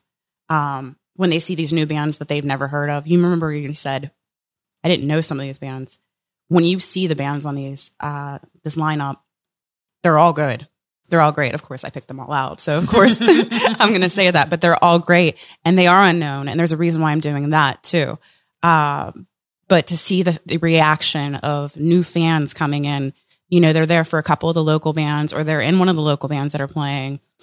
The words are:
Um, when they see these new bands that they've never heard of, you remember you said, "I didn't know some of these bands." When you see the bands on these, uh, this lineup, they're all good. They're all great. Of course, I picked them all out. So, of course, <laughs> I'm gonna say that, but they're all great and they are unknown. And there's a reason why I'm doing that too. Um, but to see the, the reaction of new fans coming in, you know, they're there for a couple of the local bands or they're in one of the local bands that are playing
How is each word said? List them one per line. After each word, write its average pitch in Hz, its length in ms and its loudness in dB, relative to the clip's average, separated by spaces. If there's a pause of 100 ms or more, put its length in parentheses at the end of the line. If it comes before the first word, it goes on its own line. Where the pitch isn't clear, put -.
(480)
Um, 143 480 -4 (180)
when 185 160 0
they 165 100 0
see 180 160 -4
these 156 160 -4
new 160 140 0
bands 151 320 -4
that 147 100 -12
they've 147 160 -4
never 139 240 -4
heard 147 220 -4
of, 147 180 -6
you 175 120 4
remember 170 320 0
you 147 220 -8
said, 139 380 -8 (720)
"I 160 40 2
didn't 175 200 0
know 156 120 0
some 147 200 -6
of 139 60 -10
these 135 120 -14
bands." 131 400 -14 (500)
When 170 160 4
you 185 140 0
see 185 300 -4
the 156 80 -2
bands 143 300 -6
on 143 100 -8
these, 139 420 -12
uh, 143 400 -10 (240)
this 151 140 -8
lineup, 151 400 -2 (880)
they're 160 140 4
all 170 140 6
good. 139 360 -4 (420)
They're 165 120 4
all 151 100 4
great. 147 220 -2
Of 139 80 -8
course, - 220 -14
I - 60 -10
picked - 180 -14
them 135 120 -14
all 135 120 -10
out. 135 280 -4
So, 147 160 -2
of 165 100 -2
course, 214 340 6
<laughs> - 20 -2
I'm 233 720 2
gonna 185 180 2
say 190 200 2
that, 156 200 2
but 165 100 -2
they're 170 240 4
all 170 140 6
great 170 380 2 (280)
and 180 140 4
they 180 80 6
are 185 160 6
unknown. 151 460 0
And 160 100 -4
there's 165 140 0
a 160 40 -4
reason 165 240 0
why 156 120 0
I'm 156 80 0
doing 147 300 -4
that 151 320 2
too. - 360 -2 (440)
Um, 151 640 0 (420)
but 180 200 4
to 170 100 -4
see 185 240 0
the, 170 220 0
the 165 140 -4
reaction 156 800 0
of 143 420 -6
new 170 240 2
fans 165 520 0
coming 147 300 -2
in, 139 300 -4 (340)
you 175 120 4
know, 160 120 6
they're 160 140 2
there 165 180 2
for 160 140 -4
a 151 40 -2
couple 160 280 0
of 165 40 -2
the 165 80 0
local 156 300 0
bands 151 400 -2
or 151 120 -4
they're 151 180 -2
in 165 160 2
one 185 100 4
of 180 80 2
the 156 60 -2
local 143 260 -2
bands 143 240 -4
that 147 80 -6
are 139 80 -6
playing 139 520 -6 (220)